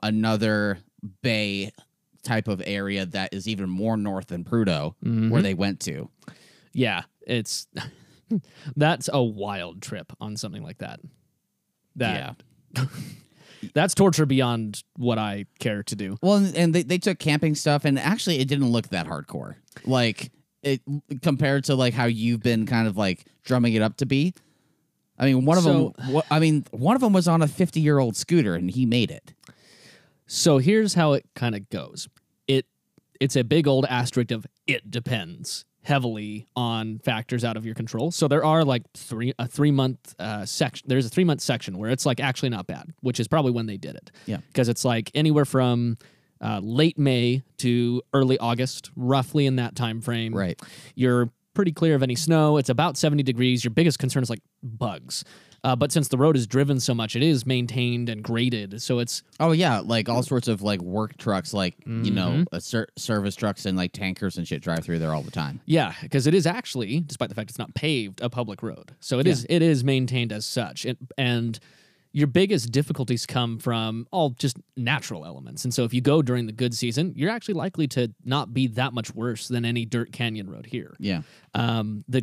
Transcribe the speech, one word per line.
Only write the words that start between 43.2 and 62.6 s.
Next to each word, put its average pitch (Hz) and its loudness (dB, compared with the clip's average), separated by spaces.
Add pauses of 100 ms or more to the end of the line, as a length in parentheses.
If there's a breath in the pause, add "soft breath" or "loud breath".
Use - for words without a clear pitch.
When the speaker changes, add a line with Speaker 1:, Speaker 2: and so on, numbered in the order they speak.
Speaker 2:
probably 147 2
when 117 -2
they 104 -10
did 80 -12
it. - -20 (160 loud breath)
Speaker 1:
Yeah. 107 -4 (180)
Speaker 2:
'Cause 123 4
it's, 117 0
like, 117 0
anywhere 151 4
from, 120 2 (420 soft breath)
uh, 110 -2
late 127 2
May 127 2 (160)
to 120 2 (120)
early 131 4
August, 117 -4
roughly 131 2
in 131 2
that 120 -2
time 113 -4
frame. 113 -4
Speaker 1:
Right. 95 -4 (360 loud breath)
Speaker 2:
You're 123 2 (240)
pretty 190 0
clear 160 2
of 135 4
any 127 0
snow. 151 4
It's 135 2
about 139 0
seventy 147 2
degrees. 127 2
Your 123 -2
biggest 156 4
concern 131 0
is, 117 -4
like, 113 -8 (220)
bugs. 107 -8 (400 loud breath)
Uh, 127 2
but 127 0
since 156 2
the 135 0
road 147 6
is 120 2
driven 135 2
so 123 0
much, 113 -2
it 120 2
is 147 4
maintained 120 -2
and 110 -8
graded. 113 -2
So 123 0
it's - -6 (160)
Speaker 1:
Oh, 165 4
yeah, 160 2
like, 110 -2
all 120 0
sorts 123 -2
of, 107 0
like, 101 -2
work 95 -6
trucks, 98 -2
like, 92 -2 (120)
you 113 -2
know, 92 0
Speaker 2:
Mm-hmm. 160 0
Speaker 1:
uh, 87 -4
ser-, - -4